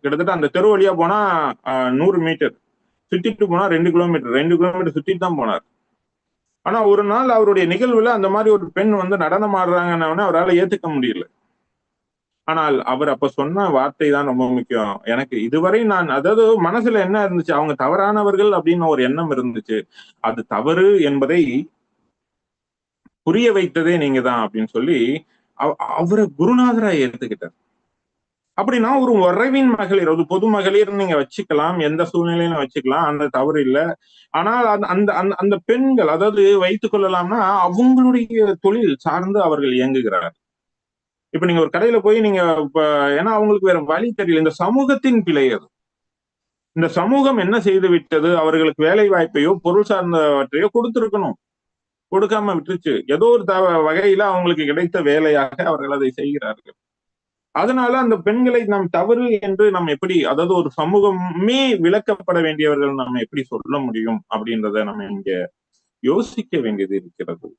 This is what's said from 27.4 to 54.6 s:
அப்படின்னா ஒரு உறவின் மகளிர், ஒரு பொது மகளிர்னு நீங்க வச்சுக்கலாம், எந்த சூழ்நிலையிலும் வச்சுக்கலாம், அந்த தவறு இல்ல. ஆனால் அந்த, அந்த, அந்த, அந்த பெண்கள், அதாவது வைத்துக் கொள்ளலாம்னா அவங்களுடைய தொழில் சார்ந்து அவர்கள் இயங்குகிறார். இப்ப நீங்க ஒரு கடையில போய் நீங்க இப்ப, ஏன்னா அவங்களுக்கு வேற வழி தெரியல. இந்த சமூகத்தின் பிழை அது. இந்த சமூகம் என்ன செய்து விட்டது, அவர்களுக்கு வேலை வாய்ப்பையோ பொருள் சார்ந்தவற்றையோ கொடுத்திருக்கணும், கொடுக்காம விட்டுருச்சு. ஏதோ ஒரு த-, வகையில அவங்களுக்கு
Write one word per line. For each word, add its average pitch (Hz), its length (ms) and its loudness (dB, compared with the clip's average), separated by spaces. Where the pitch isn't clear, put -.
அப்படின்னா 247 380 0
ஒரு 254 120 2
உறவின் 226 560 2
மகளிர், 196 400 0
ஒரு 160 180 0
பொது 208 320 0
மகளிர்னு 202 360 2
நீங்க 196 200 -2
வச்சுக்கலாம், 151 680 -2
எந்த 160 220 0
சூழ்நிலையிலும் 170 540 -2
வச்சுக்கலாம், 139 480 -2
அந்த 147 220 -2
தவறு 143 320 -2
இல்ல. 143 360 0
ஆனால் 220 360 0
அந்த, 208 200 0
அந்த, 196 260 0
அந்த, 185 220 -2
அந்த 196 300 0
பெண்கள், 247 440 2
அதாவது 196 500 2
வைத்துக் 196 360 -2
கொள்ளலாம்னா 190 440 0
அவங்களுடைய 226 1000 2
தொழில் 196 380 2
சார்ந்து 185 440 -2
அவர்கள் 143 300 0
இயங்குகிறார். 123 580 0
இப்ப 165 160 -4
நீங்க 170 140 2
ஒரு 156 120 0
கடையில 220 280 2
போய் 214 200 4
நீங்க 185 400 2
இப்ப, 147 480 0
ஏன்னா 147 180 0
அவங்களுக்கு 214 400 2
வேற 175 140 2
வழி 175 420 -2
தெரியல. 170 140 2
இந்த 160 140 2
சமூகத்தின் 254 720 0
பிழை 143 300 2
அது. - 160 -8
இந்த 165 160 -2
சமூகம் 254 480 0
என்ன 208 240 0
செய்து 190 280 2
விட்டது, 170 500 2
அவர்களுக்கு 156 440 2
வேலை 202 280 4
வாய்ப்பையோ 180 520 0
பொருள் 190 260 2
சார்ந்தவற்றையோ 156 840 0
கொடுத்திருக்கணும், 226 580 -2
கொடுக்காம 202 440 0
விட்டுருச்சு. 156 580 -4
ஏதோ 165 120 2
ஒரு 233 200 4
த-, 185 140 0
வகையில 180 600 2
அவங்களுக்கு 180 460 0